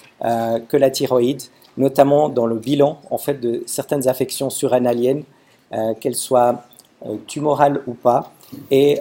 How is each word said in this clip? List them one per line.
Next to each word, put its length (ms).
euh, 340
que 200
la 100
thyroïde, 540
notamment 540
dans 160
le 100
bilan 440
en 80
fait, 200
de 280
certaines 420
affections 400
surrénaliennes, 760
euh, 260
qu'elles 160
soient, 460
euh, 120
tumorales 600
ou 60
pas, 400
et, 300